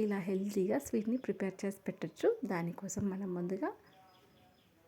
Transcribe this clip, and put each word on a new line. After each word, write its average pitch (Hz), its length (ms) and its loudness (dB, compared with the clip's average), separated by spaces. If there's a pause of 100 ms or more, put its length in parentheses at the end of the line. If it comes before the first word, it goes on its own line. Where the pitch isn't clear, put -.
ఇలా 202 140 2 (100)
హెల్దీగా 202 580 2
స్వీట్‌ని 226 400 2
ప్రిపేర్ 190 360 0
చేసి 196 160 -2 (100)
పెట్టొచ్చు. 247 420 0 (220)
దానికోసం 170 600 -2
మనం 190 240 -4
ముందుగా 190 340 -2 (1160)